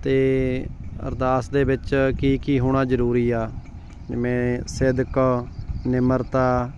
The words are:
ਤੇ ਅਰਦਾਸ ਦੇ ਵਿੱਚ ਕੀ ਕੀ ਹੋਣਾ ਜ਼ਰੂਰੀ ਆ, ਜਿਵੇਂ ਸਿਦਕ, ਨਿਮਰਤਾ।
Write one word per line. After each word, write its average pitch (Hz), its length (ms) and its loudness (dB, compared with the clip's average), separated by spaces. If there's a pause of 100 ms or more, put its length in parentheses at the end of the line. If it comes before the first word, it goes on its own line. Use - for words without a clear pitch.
ਤੇ 131 600 2 (420)
ਅਰਦਾਸ 127 420 0
ਦੇ 139 140 2
ਵਿੱਚ 135 560 2
ਕੀ 135 180 2
ਕੀ 135 220 0
ਹੋਣਾ 131 240 2
ਜ਼ਰੂਰੀ 123 480 2
ਆ, 113 180 0 (600)
ਜਿਵੇਂ 123 580 0
ਸਿਦਕ, 127 800 2 (420)
ਨਿਮਰਤਾ। 127 920 0